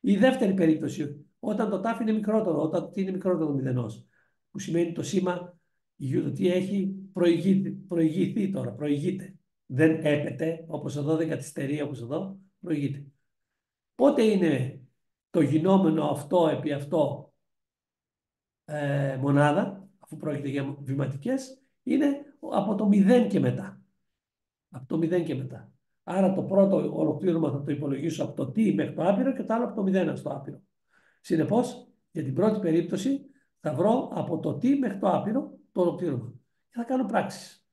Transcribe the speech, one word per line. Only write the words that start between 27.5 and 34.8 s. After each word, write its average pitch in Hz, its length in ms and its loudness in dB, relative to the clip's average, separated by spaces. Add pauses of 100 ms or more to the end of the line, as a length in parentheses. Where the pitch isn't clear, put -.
θα 131 120 -6
το 156 100 -4
υπολογίσω 139 520 -4
από - 100 -10
το 135 160 -6
τι 202 240 2
μέχρι 151 200 -2
το 160 80 -4
άπειρο 233 300 2
και 226 100 -6
το 220 120 -2
άλλο 240 100 0
από - 100 -8
το 214 80 -4
μηδέν 185 340 0
στο - 140 -8
άπειρο. 143 320 -12 (580)
Συνεπώς, 196 680 0 (220)
για 156 140 -6
την 131 100 -4
πρώτη 202 260 2
περίπτωση, 185 680 0 (340)
θα 151 140 -4
βρω 208 380 2
από 160 260 -4
το 151 160 -4
τι 277 240 2
μέχρι 214 200 -2